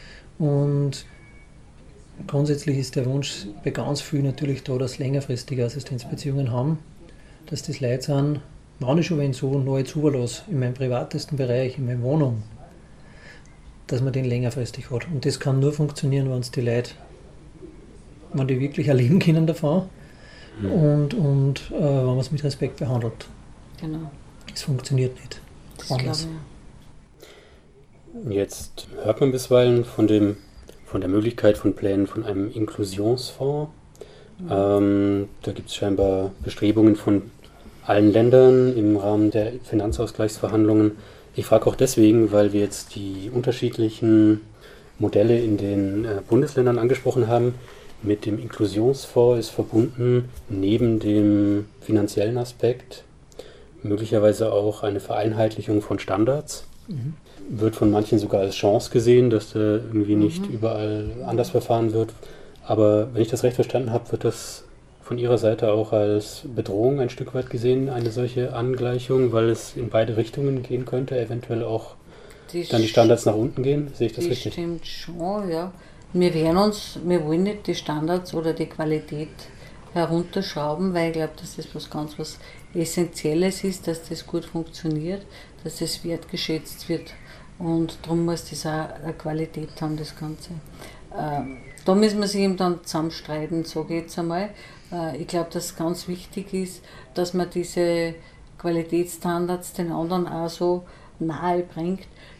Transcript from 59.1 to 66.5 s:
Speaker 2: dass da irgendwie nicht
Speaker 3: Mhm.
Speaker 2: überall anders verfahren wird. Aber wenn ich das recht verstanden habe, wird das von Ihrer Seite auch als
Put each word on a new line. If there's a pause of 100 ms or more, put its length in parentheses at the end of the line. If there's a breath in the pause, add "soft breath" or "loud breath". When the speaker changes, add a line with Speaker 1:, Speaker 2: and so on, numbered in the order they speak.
Speaker 2:
dass
da
irgendwie
nicht
Speaker 3:
Mhm.
Speaker 2:
überall (160)
anders
verfahren
wird. (500 loud breath)
Aber
wenn
ich
das
recht
verstanden
habe,
wird
das (380)
von
Ihrer
Seite
auch
als (120)